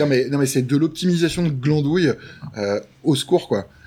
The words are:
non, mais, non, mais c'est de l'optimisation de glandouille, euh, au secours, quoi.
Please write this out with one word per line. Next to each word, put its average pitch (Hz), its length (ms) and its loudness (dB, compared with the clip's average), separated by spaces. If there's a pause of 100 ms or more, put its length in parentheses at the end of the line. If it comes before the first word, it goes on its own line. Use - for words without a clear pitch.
non, 147 60 2
mais, 127 220 2
non, 139 100 -2
mais 139 80 2
c'est 131 160 0
de 127 140 0
l'optimisation 165 680 0
de 165 60 0
glandouille, 147 600 2 (460)
euh, 101 240 -2 (240)
au 156 100 4
secours, 170 320 0
quoi. 104 220 -2 (180)